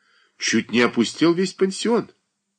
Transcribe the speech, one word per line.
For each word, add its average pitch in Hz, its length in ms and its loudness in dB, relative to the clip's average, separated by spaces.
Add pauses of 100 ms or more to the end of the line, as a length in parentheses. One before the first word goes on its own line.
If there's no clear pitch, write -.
(380)
чуть - 320 -2
не 110 100 2
опустел 120 540 2
весь 185 180 -2
пансион. 196 580 -2 (480)